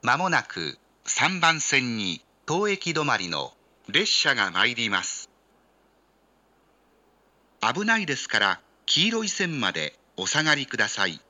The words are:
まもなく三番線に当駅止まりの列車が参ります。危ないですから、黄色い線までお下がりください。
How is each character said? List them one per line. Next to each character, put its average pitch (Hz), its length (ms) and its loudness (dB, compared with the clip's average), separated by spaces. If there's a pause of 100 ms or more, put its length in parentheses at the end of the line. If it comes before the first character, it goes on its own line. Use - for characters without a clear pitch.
ま 123 120 4
も 180 140 0
な 147 120 2
く 78 360 -8 (280)
三 175 320 0
番 165 220 4
線 127 360 0
に 92 280 -4 (200)
当 190 240 0
駅 190 220 -2
止 156 140 0
ま 127 120 2
り 92 120 -4
の 71 240 -6 (360)
列 160 220 0
車 143 240 2
が 101 160 0
参 104 240 0
り 117 160 -2
ま 92 140 0
す。 - 260 -10 (2250)
危 127 260 0
な 226 120 2
い 196 80 -2
で 131 100 -2
す - 120 -8
か 107 120 0
ら、 98 200 2 (240)
黄 180 240 2
色 226 160 -2
い 202 40 -4
線 170 320 -2
ま 98 100 0
で 78 240 -6 (220)
お 95 100 -2
下 156 160 2
が 156 140 4
り 135 100 -4
く - 100 -8
だ 104 120 2
さ 98 180 0
い。 82 240 -6